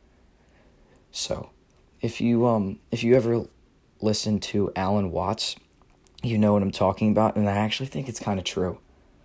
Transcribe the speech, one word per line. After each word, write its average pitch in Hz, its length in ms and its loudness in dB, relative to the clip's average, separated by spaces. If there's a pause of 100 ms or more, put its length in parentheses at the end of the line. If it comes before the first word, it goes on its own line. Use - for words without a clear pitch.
(1120)
So, - 400 -6 (500)
if 117 180 -4
you, 117 280 4
um, 104 320 0 (120)
if 113 120 -2
you 120 120 6
ever 117 300 2 (560)
listen 104 380 0
to - 360 -2
Alan 95 360 0
Watts, 92 440 -4 (680)
you 113 160 0
know 104 140 6
what 101 100 4
I'm 95 80 -2
talking 101 400 0
about, 107 240 2
and 104 120 0
I 101 100 0
actually 107 280 -2
think 135 240 -8
it's 110 100 -10
kinda 98 220 -4
true. 90 380 -4 (460)